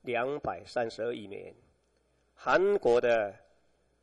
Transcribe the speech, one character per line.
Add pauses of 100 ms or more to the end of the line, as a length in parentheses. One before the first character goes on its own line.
两
百
三
十
二
亿
美
元。 (800)
韩
国
的 (680)